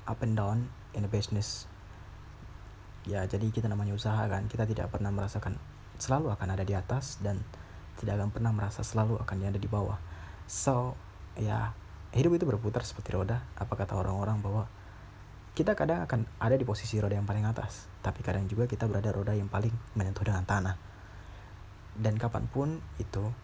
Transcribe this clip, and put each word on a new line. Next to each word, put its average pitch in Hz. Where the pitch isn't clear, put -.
up 110
and 110
down 110
in 101
a -
business. 104
Ya, 95
jadi 107
kita 110
namanya 101
usaha, 110
kan, 104
kita 113
tidak 101
pernah 101
merasakan 98
selalu 131
akan 95
ada 95
di 101
atas 113
dan 101
tidak 104
akan 104
pernah 113
merasa 107
selalu 110
akan 98
ada 101
di 107
bawah. 101
So, 127
ya, 110
hidup 170
itu 170
berputar 117
seperti -
roda. 107
Apa -
kata -
orang-orang 101
bahwa 101
kita 202
kadang 160
akan 117
ada 123
di 135
posisi -
roda 104
yang 101
paling 104
atas, 110
tapi -
kadang 98
juga 113
kita 110
berada 104
roda 104
yang 101
paling 113
menyentuh 98
dengan 95
tanah. 95
Dan 107
kapanpun 120
itu -